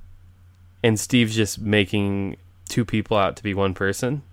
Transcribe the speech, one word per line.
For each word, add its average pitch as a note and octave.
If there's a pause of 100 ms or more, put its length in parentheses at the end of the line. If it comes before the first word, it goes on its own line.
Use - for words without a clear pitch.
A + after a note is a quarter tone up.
(840)
And A2+
Steve's A#2
just A2
making G2+ (320)
two A#2+
people G#2+
out F#2
to -
be G#2
one G2
person? B2 (100)